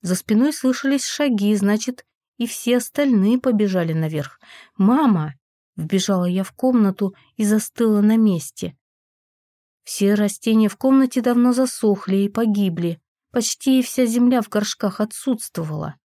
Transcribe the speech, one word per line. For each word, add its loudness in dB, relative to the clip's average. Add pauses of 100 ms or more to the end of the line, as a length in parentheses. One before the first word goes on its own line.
За -2
спиной 0
слышались -2
шаги, 0
значит, -2 (320)
и -4
все -2
остальные 2
побежали 0
наверх. -4 (380)
«Мама!» 2 (420)
Вбежала -2
я -2
в -12
комнату 0 (220)
и -2
застыла 0
на 4
месте. -2 (1080)
Все 0
растения 2
в -12
комнате 2
давно 2
засохли 0
и 0
погибли. -2 (320)
Почти 0
вся 0
земля 2
в -8
горшках -4
отсутствовала. -6 (100)